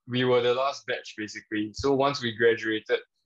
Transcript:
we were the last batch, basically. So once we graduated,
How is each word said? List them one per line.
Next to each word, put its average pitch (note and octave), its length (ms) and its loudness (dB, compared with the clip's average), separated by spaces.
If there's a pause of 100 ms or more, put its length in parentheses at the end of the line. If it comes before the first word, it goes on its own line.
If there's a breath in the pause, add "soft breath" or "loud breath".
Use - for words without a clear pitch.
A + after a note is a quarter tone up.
we B2+ 180 -2
were B2 180 4
the B2 100 2
last C3+ 340 -2
batch, - 300 -8
basically. G#2+ 560 -6
So C#3 220 0
once C3+ 260 0
we A#2+ 160 -2
graduated, A2 640 2 (280)